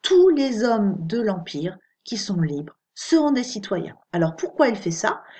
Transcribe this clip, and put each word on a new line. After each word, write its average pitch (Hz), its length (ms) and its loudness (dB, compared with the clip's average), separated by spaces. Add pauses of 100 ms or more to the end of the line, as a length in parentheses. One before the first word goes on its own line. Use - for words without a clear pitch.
tous 370 280 6
les 262 360 2
hommes 208 340 2
de 165 220 -4
l'Empire 180 560 -4 (260)
qui 226 140 -8
sont 185 240 -2
libres 147 360 -4 (160)
seront 302 380 2
des 247 120 2
citoyens. - 520 -8 (160)
Alors 165 240 0
pourquoi 320 320 0
il 226 80 0
fait 170 160 -4
ça ? 220 320 -4 (160)